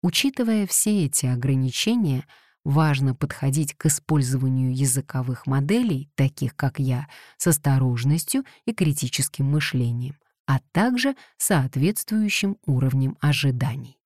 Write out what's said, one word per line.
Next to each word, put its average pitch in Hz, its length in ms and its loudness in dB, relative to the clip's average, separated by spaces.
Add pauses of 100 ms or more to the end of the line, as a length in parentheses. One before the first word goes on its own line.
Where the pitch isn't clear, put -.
Учитывая 226 640 0
все 208 380 0
эти 135 220 -2
ограничения, 131 1000 0 (380)
важно 139 500 2
подходить 143 600 -2
к - 120 -4
использованию 131 880 0
языковых 131 720 -2
моделей, 143 720 0
таких 135 400 -2
как 139 240 -2
я, 131 260 -2 (300)
с - 100 -2
осторожностью 143 960 2 (200)
и 233 100 -4
критическим 143 760 -2
мышлением, 127 640 -2 (320)
а 135 100 2 (140)
также 247 420 0 (240)
соответствующим 196 1200 0 (100)
уровнем 135 540 0
ожиданий. 127 760 0 (100)